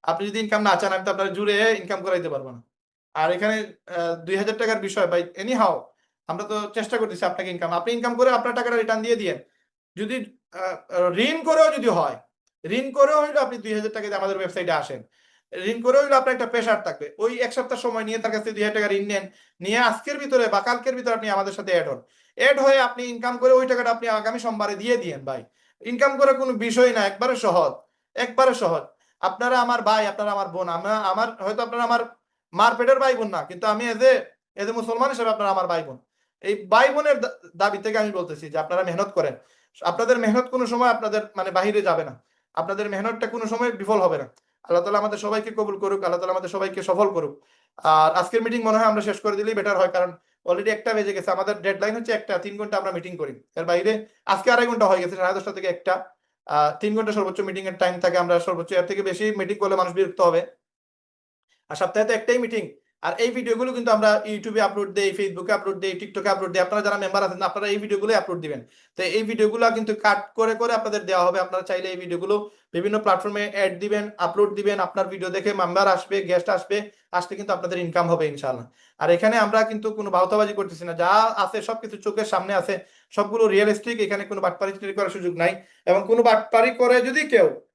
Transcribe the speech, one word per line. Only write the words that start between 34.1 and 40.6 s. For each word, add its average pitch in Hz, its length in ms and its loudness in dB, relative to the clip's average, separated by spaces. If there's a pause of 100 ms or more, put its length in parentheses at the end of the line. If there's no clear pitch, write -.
as 202 80 -2
a 226 40 -6
মুসলমান 233 360 0
হিসেবে 240 200 -2
আপনারা 208 220 0
আমার 185 160 0
ভাই 165 160 -2
বোন। 131 140 -14 (440)
এই 202 260 -4
ভাই 233 220 6
বোনের 285 300 2
দা-, 196 360 -8
দাবি 196 220 2
থেকে 220 200 -2
আমি 214 140 0
বলতেছি 160 380 -8
যে 151 80 -4
আপনারা 175 260 0
মেহনত 180 300 -2
করেন, 139 220 0 (460)
আপনাদের 226 360 2
মেহনত 233 320 2
কোনো 247 160 0